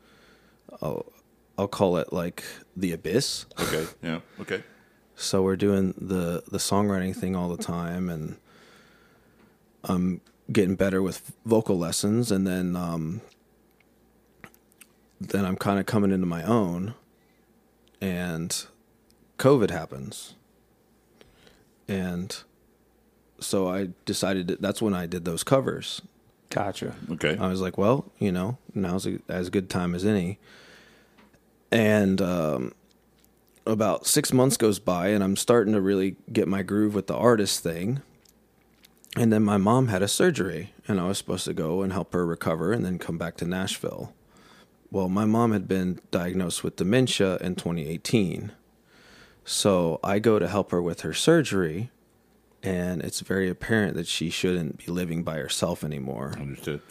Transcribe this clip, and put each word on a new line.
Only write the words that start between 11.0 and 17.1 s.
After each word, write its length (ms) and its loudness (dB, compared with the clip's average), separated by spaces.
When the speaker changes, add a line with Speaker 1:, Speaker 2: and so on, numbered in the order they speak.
Speaker 1:
with 300 -6
vocal 320 2
lessons, 540 0
and 160 2
then, 300 -2
um, 440 -4
then 240 -2
I'm 120 0
kinda 280 0
coming 280 2
into 140 2
my 180 -4
own, 500 0